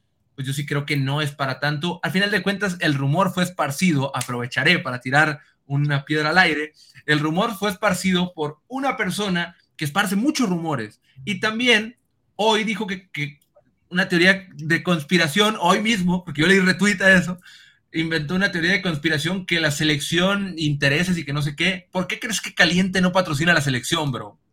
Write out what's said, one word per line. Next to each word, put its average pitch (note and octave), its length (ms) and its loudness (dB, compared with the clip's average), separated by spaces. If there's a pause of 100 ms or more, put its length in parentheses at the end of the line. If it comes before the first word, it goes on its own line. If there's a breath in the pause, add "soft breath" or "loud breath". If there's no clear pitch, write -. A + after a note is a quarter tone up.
(340)
pues C3 120 -10
yo C3+ 60 -6
sí C#3+ 140 -4
creo C#3+ 200 -2
que D3 100 -2
no C#3 260 0
es C#3+ 100 -4
para C3 280 -6
tanto. D3+ 420 -4
Al D#3 100 -4
final G3+ 180 0
de G3 120 0
cuentas, G3 380 -2
el D#3 140 2
rumor D#3 380 0
fue F3+ 120 0
esparcido, D3 720 0
aprovecharé B2+ 600 -2
para B2 220 -6
tirar D3 400 0 (260 soft breath)
una C#3+ 380 0
piedra D3+ 260 -2
al F3 80 4
aire, D3+ 340 0 (340 soft breath)
el D3+ 140 2
rumor F#3 360 0
fue G3+ 140 0
esparcido F#3 640 0
por D3 240 -6 (100)
una C4 280 -4
persona F3+ 600 -4 (200 soft breath)
que D#3+ 80 -6
esparce F#3+ 320 0
muchos C4 320 0
rumores, D#3 520 -4 (240)
y F#3 160 -6
también A3 580 0 (380)
hoy G#3+ 280 2
dijo G#3 220 -4
que, F#3 240 -10
que D3 280 -8 (520)
una F#3 180 0
teoría F#3 460 4
de D#3 280 -2
conspiración, F3+ 800 2
hoy F#3 200 4
mismo, F#3 440 0
porque C#3+ 180 -8
yo E3 40 4
leí G3 140 6
retweet F#3+ 420 2
a F#3+ 100 6
eso, F3+ 260 4 (540 soft breath)
inventó D#3+ 420 -2
una F#3+ 180 2
teoría F3 200 0
de F#3+ 100 0
conspiración E3 640 -2
que E3+ 140 0
la D3+ 100 2
selección, E3+ 880 0
intereses D3 580 0
y D#3 80 -6
que - 80 -6
no D3 100 -2
sé D3 120 -4
qué. F3+ 380 -4
¿Por F#3 160 -4
qué - 100 -6
crees A3 220 -6
que G3 140 -12
Caliente F#3 460 2
no F3+ 120 4
patrocina E3+ 420 2
la D#3 60 4
selección, C#3 500 0
bro? G#2+ 260 -8 (160)